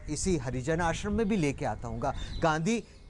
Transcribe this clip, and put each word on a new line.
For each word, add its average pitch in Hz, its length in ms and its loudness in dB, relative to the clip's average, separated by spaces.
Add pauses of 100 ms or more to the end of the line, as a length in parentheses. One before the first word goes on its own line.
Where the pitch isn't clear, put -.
(100)
इसी 170 260 2
हरिजन 127 440 0
आश्रम 170 320 0
में 214 160 2
भी 220 80 2
लेके 147 280 0
आता 117 240 -2
हूँ। 117 120 -6
गा-, - 420 -4
गांधी 165 420 2 (260)